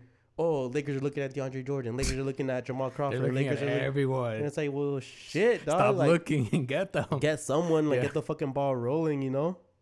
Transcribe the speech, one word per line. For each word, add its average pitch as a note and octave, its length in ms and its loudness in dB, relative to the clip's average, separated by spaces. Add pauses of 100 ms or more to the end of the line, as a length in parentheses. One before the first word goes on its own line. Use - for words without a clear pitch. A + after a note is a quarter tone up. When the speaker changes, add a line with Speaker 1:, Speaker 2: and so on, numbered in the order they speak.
(380)
Speaker 1:
"Oh, D#3 300 0
Lakers C#3 300 -2
are - 20 -4
looking C#3 240 -2
at C3+ 100 -6
DeAndre C3 320 -6
Jordan. C3 320 -4
Lakers C3 200 0
are C3+ 60 -2
looking C3+ 260 -2
at B2+ 160 -2
Jamal C3 220 -4
Speaker 2:
<laughs> - 20 -6
They're B2 60 -10
Speaker 1:
Crawford. C3+ 260 -2
Speaker 2:
looking C3+ 140 2
Speaker 1:
Lakers C#3 260 2
Speaker 2:
at - 20 -2
Speaker 1:
are C#3 80 0
looking," C3 140 0
Speaker 2:
everyone. C3 500 0
Speaker 1:
and A2 100 -2
it's C#3+ 120 -6
like, D3+ 140 0
"Well, C#3+ 280 -2
shit, E3+ 680 0
dog, D3+ 140 2
Speaker 2:
Stop C3 160 6
Speaker 1:
like, C3+ 140 4
Speaker 2:
looking D3+ 420 2
and D3 160 2
get D3+ 260 -2
them. D3 260 -2
Speaker 1:
get D3 200 0
someone, D#3 500 2
like, C3+ 80 4
Speaker 2:
Yeah. B2 60 2
Speaker 1:
get C#3+ 100 0
the D#3 80 0
fucking D3 320 -4
ball C#3 220 0
rolling," C#3+ 460 0
you C3+ 100 -2
know? D#3 260 0 (240)